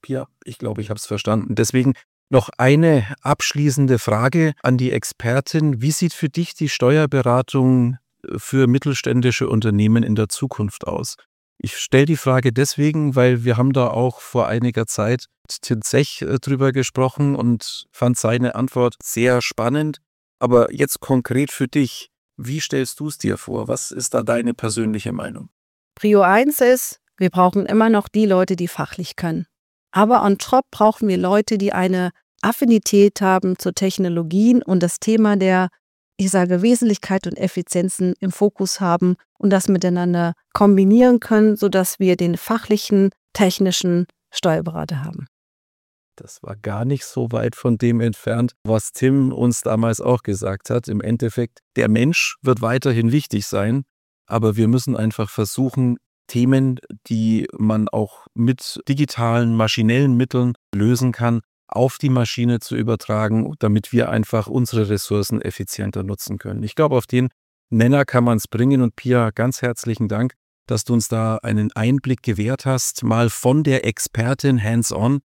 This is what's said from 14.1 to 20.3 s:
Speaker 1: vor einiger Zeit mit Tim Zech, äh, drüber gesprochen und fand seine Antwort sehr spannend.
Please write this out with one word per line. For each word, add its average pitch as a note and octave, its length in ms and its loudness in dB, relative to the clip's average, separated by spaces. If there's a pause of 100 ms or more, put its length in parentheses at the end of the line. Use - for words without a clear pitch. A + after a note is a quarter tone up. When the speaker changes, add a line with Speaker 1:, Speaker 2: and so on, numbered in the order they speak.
Speaker 1:
vor - 280 -2
einiger A#2 400 -2
Zeit A#2+ 400 -2 (200)
mit - 140 -12
Tim A2 200 -4
Zech, - 400 -2
äh, - 160 -2
drüber C3+ 360 0
gesprochen C3+ 640 0
und A#2+ 560 -2
fand B2 240 0
seine A#2+ 380 -2
Antwort B2 460 -2
sehr B2 400 0
spannend. C#3+ 580 -4 (400)